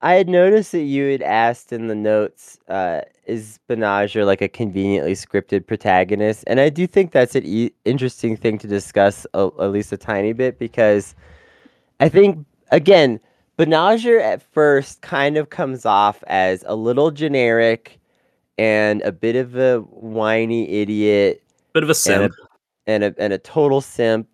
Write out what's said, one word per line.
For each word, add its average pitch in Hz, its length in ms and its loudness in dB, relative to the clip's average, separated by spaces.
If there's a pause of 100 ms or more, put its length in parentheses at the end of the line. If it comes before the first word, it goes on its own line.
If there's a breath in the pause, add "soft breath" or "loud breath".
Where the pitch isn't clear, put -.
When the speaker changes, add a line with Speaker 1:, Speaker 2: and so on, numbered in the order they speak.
Speaker 1:
I 170 120 2
had 185 160 4
noticed 185 420 4
that 165 120 -2
you 139 280 -2
had 135 100 -2
asked 113 520 -2
in 113 140 -8
the 110 80 -4
notes, 107 640 -4 (120)
uh, 90 320 -4 (240)
is 107 340 -10 (100)
Banagher, 104 560 -2
like, 98 160 2
a 101 60 -2
conveniently 98 680 -4
scripted - 540 -4
protagonist? 104 800 0
And 127 140 2
I 147 80 4
do 170 180 -4
think 190 240 0
that's 127 240 2
an 120 100 -2
e-, 110 260 -4 (120)
interesting 120 540 -4
thing 107 220 -2
to 110 80 -16
discuss, 101 640 -2
a-, 95 160 0 (100)
at 98 120 -2
least 101 200 -6
a 101 60 -8
tiny 104 340 -4
bit, 123 280 -4
because 107 540 0 (840 soft breath)
I - 80 4
think, 180 380 2 (260)
again, 147 480 4 (380)
Banagher 202 640 2
at 104 200 -2
first 143 600 0
kind 147 340 -2
of 151 140 -4
comes 131 360 -8
off 104 420 2
as 92 380 0
a 110 100 -6
little 123 360 0
generic 120 880 0 (580)
and 107 440 0
a 104 100 -6
bit 113 240 -4
of 123 220 -6
a 127 220 0
whiny 110 920 -4
idiot 104 720 0 (300)
Speaker 2:
Bit 160 100 0
of 151 60 -2
a - 20 4
Speaker 1:
and - 0 -
a, - 40 0
Speaker 2:
simp. 98 380 0 (540)
Speaker 1:
and 107 160 0
a, 101 140 -2
and 104 160 -4
a 95 40 -4
total 139 440 0
simp. 113 520 -2